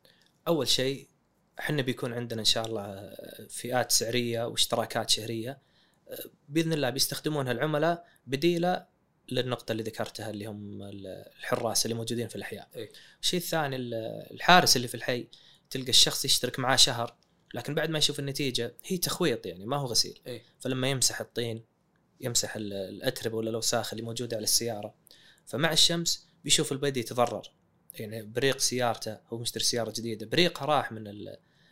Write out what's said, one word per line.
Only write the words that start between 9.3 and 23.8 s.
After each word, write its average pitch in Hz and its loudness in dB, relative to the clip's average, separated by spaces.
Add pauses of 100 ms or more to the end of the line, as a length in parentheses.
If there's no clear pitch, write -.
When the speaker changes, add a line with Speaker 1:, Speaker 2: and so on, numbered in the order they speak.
Speaker 1:
اللي 110 -2
ذكرتها 110 -6
اللي 104 -8
هم 104 -10
ال-، 98 -14 (320)
الحراس 113 0
اللي 113 -2
موجودين 113 -4
في - -12
الأحياء. 101 -10
Speaker 2:
إيه. 113 -12 (300)
Speaker 1:
الشيء - 2
الثاني، 151 -2
ال-، 123 -4 (400)
الحارس - 8
اللي 123 0
في - -8
الحي 123 -4 (420)
تلقى 131 -6
الشخص - 6
يشترك - 2
معاه 131 4
شهر، 120 4 (380)
لكن 131 -4
بعد 160 0
ما 160 0
يشوف 147 2
النتيجة 139 -2 (100)
هي 185 -2
تخويط 156 0
يعني، 92 -10
ما 131 -2
هو 143 -2
غسيل. 104 0
Speaker 2:
إيه. 120 -10 (160)
Speaker 1:
فلما 131 -2
يمسح 123 0
الطين، 117 -6 (540)
يمسح - -2
ال-، 107 -6
الأتربة 104 -4
ولا 110 -2
الأوساخ 113 -2